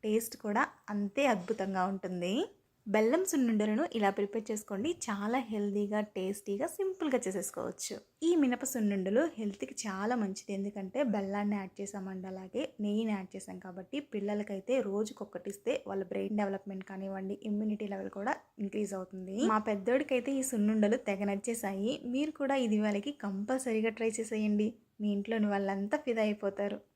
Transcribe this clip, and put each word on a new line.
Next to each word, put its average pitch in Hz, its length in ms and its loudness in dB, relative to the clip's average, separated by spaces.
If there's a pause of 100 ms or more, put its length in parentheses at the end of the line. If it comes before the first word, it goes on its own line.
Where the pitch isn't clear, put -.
టేస్ట్ 220 380 2
కూడా 214 180 2 (300)
అంతే 202 400 0
అద్భుతంగా 190 580 0
ఉంటుంది. 185 420 -2 (640)
బెల్లం 233 380 6
సున్నుండలను 226 520 4 (140)
ఇలా 208 200 6
ప్రిపేర్ 202 320 -2
చేసుకోండి, 214 400 -4 (180)
చాలా 214 320 0 (100)
హెల్దీగా, 208 500 0 (160)
టేస్టీగా, 202 520 -2 (100)
సింపుల్గా 359 480 0
చేసేసుకోవచ్చు. - 720 -4 (320)
ఈ 339 40 6 (120)
మినప 247 280 2
సున్నుండలు 202 520 2 (140)
హెల్త్కి 214 460 -6
చాలా 208 400 0
మంచిది, 196 340 -4
ఎందుకంటే 196 420 -4 (140)
బెల్లాన్ని 202 460 0
యాడ్ 190 220 -10
చేసామండి, 190 520 -8
అలాగే 190 300 -6 (220)
నెయ్యిని 214 320 2
యాడ్ 190 180 -8
చేసాం 185 320 -10
కాబట్టి 185 320 -8 (140)
పిల్లలకైతే 208 600 -2 (160)
రోజుకొకటిస్తే 208 840 -4 (180)
వాళ్ళ 196 220 -2
బ్రెయిన్ 196 300 -2
డెవలప్‌మెంట్ 196 500 -4
కానివ్వండి, 190 460 -6 (140)
ఇమ్యూనిటీ 214 440 -2
లెవెల్ 190 240 -8
కూడా 214 160 -2 (300)
ఇంక్రీజ్ 202 340 -2
అవుతుంది. 190 400 -8 (140)
మా 214 60 6 (120)
పెద్దోడికైతే 247 680 2
ఈ - 100 0
సున్నుండలు 214 480 4 (100)
తెగ 196 140 0 (100)
నచ్చేసాయి. 202 580 -2 (240)
మీరు 302 180 0 (100)
కూడా 269 220 2
ఈ 220 120 2
దివాళీకి 214 360 0 (120)
కంపల్సరీగా 220 760 0
ట్రై 226 220 2
చేసేయండి, 214 480 2 (320)
మీ 208 160 0
ఇంట్లోని 208 380 2
వాళ్ళంతా 196 520 0
ఫిదా 226 220 2
అయిపోతారు. 202 500 0 (160)